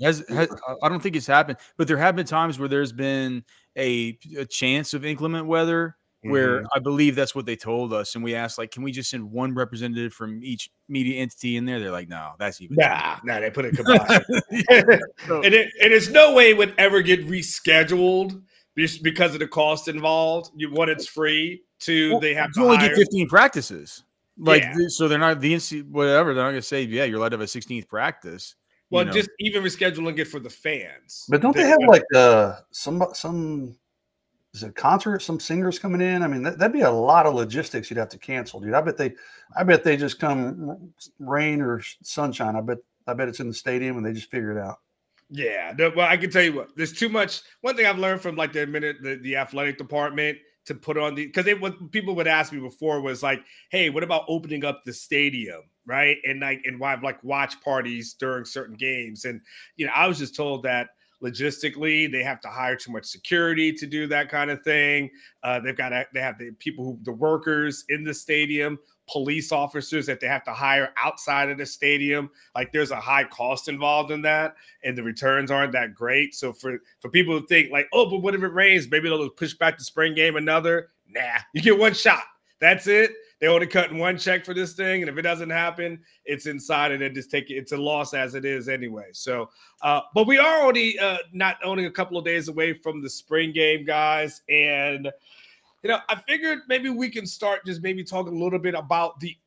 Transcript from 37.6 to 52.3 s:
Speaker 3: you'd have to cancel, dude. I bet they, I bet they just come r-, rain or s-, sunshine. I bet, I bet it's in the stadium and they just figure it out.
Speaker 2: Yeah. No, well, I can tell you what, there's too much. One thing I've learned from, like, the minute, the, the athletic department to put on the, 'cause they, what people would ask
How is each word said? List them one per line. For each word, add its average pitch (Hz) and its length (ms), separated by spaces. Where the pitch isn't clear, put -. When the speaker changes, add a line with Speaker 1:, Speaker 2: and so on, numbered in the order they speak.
Speaker 3:
you'd 117 80
have 110 120
to 95 80
cancel, 117 420
dude. 104 140
I 143 80
bet 160 160
they, 131 160
I 180 80
bet 170 220
they 151 100
just 139 240
come 143 500
r-, 156 80
rain 147 420
or 120 180
s-, - 240
sunshine. 120 540
I 110 40
bet, 117 180
I 123 60
bet 123 160
it's 120 100
in 123 80
the 113 60
stadium 127 420
and 110 100
they 110 60
just 110 180
figure 110 220
it 104 60
out. 98 220
Speaker 2:
Yeah. 107 480
No, 160 180
well, 175 100
I 175 120
can 175 120
tell 180 140
you 170 80
what, 135 240
there's 160 160
too 226 160
much. 214 340
One 247 160
thing 220 80
I've 196 120
learned 190 220
from, 175 160
like, 156 160
the 147 160
minute, 147 340
the, 135 220
the 135 140
athletic 139 400
department 147 600
to 147 100
put 151 220
on 151 180
the, 147 140
'cause 180 160
they, 208 80
what 190 400
people 196 220
would 165 120
ask 156 240